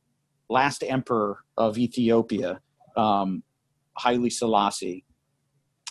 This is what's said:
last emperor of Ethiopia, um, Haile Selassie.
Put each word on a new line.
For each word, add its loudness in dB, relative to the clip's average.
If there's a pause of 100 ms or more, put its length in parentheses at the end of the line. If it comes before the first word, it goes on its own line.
(480)
last 0
emperor -2 (120)
of 2
Ethiopia, 0 (360)
um, 0 (560)
Haile 0
Selassie. -2 (880)